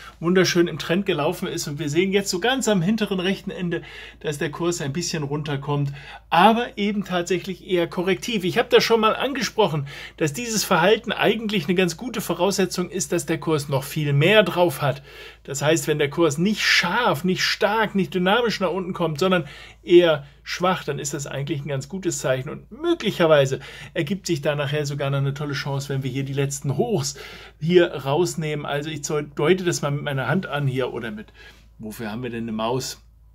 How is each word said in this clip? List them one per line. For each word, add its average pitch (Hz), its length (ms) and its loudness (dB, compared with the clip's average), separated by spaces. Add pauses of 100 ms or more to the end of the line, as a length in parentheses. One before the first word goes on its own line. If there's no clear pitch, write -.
(200)
wunderschön 175 480 4
im 156 100 -6
Trend 185 280 -2
gelaufen 165 420 0
ist. - 180 -6
Und 147 120 -6
wir 156 100 -4
sehen 180 240 2
jetzt 196 160 0
so 180 120 -2
ganz 247 280 0
am 202 140 4
hinteren 202 380 0
rechten 190 300 -4
Ende, 175 300 -4 (400)
dass 151 160 -6
der 156 140 -4
Kurs 170 320 -2
ein 135 100 -4
bisschen 170 300 -4
runterkommt, 143 400 -4 (680)
aber 214 480 4
eben 202 280 -2
tatsächlich 180 600 -4
eher 175 200 0
korrektiv. 185 580 -2
Ich 156 140 0
habe 247 100 2
das 233 160 8
schon 226 160 4
mal 220 140 4
angesprochen, 208 720 0 (320)
dass 151 160 0
dieses 226 300 -2
Verhalten 196 480 4
eigentlich 208 560 0
eine 190 60 2
ganz 180 220 2
gute - 240 -8
Voraussetzung 180 680 0
ist, 185 220 -6
dass 175 120 -2
der 160 140 -2
Kurs 151 320 -2
noch 139 140 0
viel 147 280 -2
mehr 180 300 6
drauf 175 400 2
hat. 135 200 -2 (420)
Das 139 180 -6
heißt, 160 240 2
wenn 151 120 2
der 143 120 2
Kurs 151 260 2
nicht 196 280 0
scharf, 190 580 2
nicht 185 220 0
stark, 214 500 0
nicht 185 180 0
dynamisch 196 460 2
nach 185 120 0
unten 180 220 -4
kommt, 160 280 -2
sondern 185 240 4 (400)
eher 170 420 6 (160)
schwach, 180 400 -2
dann 143 160 -6
ist 147 160 -6
das 143 140 -8
eigentlich 139 360 -6
ein 160 40 -8
ganz 135 200 -6
gutes 185 300 -6
Zeichen. 131 300 -2
Und 139 240 -14
möglicherweise 175 880 2 (340)
ergibt 175 320 -4
sich 160 160 -2
da 147 140 0
nachher 147 280 -2
sogar 139 260 -2
noch 139 80 0
eine 139 160 0
tolle 147 180 -6
Chance, 139 380 -6
wenn 135 120 -4
wir 135 80 -6
hier 135 140 -4
die 135 80 -6
letzten 139 440 -4
Hochs 196 380 -2 (460)
hier 175 320 4 (120)
rausnehmen. 151 640 -2
Also 143 240 -4
ich 147 140 -8
zeu-, 151 180 -2 (140)
deute 185 280 4
das 156 180 0
mal 143 100 0
mit 143 100 -2
meiner 139 240 -2
Hand 170 200 0
an 143 200 -2
hier 127 260 0
oder 117 200 -6
mit, 107 200 -14 (460)
wofür 110 320 -8
haben 113 140 -6
wir 120 60 -6
denn 113 140 -6
eine 113 80 -6
Maus? 113 480 -2 (340)